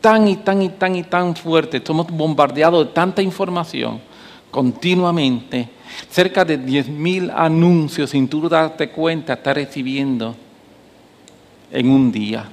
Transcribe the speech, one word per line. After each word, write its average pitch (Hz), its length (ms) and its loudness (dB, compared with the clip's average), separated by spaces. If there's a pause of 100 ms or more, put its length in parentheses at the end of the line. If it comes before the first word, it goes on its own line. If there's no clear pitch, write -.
tan 220 260 6
y 196 100 2
tan 196 260 0
y 185 80 -2
tan 185 260 -2
y 180 60 -4
tan 175 340 -2
fuerte, 160 480 0
somos 165 220 -2
bombardeados 156 800 2
de - 60 -12
tanta 185 280 0
información 175 800 -4 (500)
continuamente, 131 1160 0 (400)
cerca 185 360 2
de 160 120 -2
diez 131 320 -2
mil 170 420 -2
anuncios, 160 800 2
sin 135 160 2
tú 151 220 -2
darte 156 400 0
cuenta, 160 460 -4
estás 139 200 -2
recibiendo 131 800 -6 (1400)
en 127 200 0
un 135 200 4
día. 107 420 -6